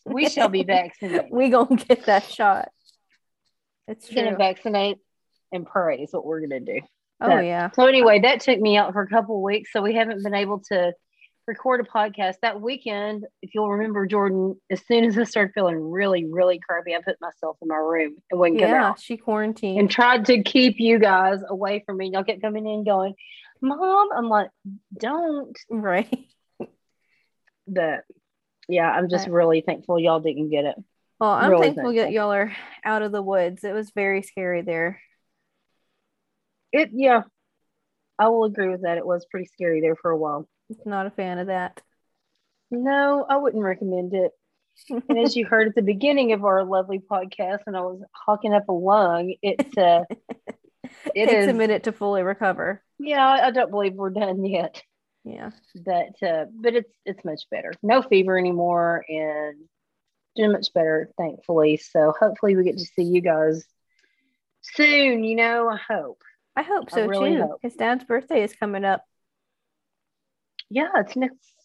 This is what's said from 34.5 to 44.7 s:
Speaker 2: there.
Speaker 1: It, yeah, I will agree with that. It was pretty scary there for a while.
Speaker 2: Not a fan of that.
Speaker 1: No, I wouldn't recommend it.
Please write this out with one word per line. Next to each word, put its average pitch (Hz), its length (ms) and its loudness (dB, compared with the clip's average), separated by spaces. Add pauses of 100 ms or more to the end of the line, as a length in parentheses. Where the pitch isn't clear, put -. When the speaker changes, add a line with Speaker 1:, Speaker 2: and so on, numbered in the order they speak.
Speaker 2:
there. 170 380 -4 (1700)
Speaker 1:
It, 311 200 2
yeah, 247 300 4 (960)
I 214 100 4
will 226 160 2
agree 208 240 -2
with 185 140 -6
that. 170 160 -2
It - 80 -8
was 175 200 -4
pretty 185 200 -10
scary 165 340 -2
there 160 160 0
for 170 140 -4
a 165 60 0
while. 151 320 -6 (360)
Speaker 2:
Not 196 220 -6
a 208 40 -10
fan 185 280 -8
of 180 80 -8
that. 185 340 -6 (880)
Speaker 1:
No, 277 580 0
I 277 80 2
wouldn't 277 260 0
recommend 185 520 -4
it. 185 180 0 (580)